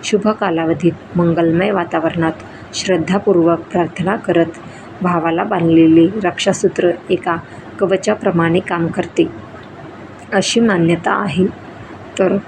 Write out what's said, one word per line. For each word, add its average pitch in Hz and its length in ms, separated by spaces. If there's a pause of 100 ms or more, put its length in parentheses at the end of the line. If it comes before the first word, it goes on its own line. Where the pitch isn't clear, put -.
शुभ 214 240
कालावधीत 165 640 (240)
मंगलमय 170 540
वातावरणात 165 640 (420)
श्रद्धापूर्वक 170 880
प्रार्थना 175 560
करत 165 300 (560)
भावाला 170 420
बांधलेले 165 640 (180)
रक्षासूत्र 180 680 (200)
एका 175 260 (420)
कवचाप्रमाणे 185 800
काम 170 280
करते, - 400 (1040)
अशी 202 280
मान्यता 170 520
आहे. 185 340 (720)
तर 190 180 (120)